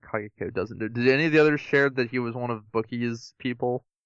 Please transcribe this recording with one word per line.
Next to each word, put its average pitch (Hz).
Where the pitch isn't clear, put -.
Kageko 104
doesn't 101
do. 110
Did 120
any 139
of 156
the 156
others 151
share 139
that 127
he 127
was 117
one 123
of 107
Bookie's 117
people? 123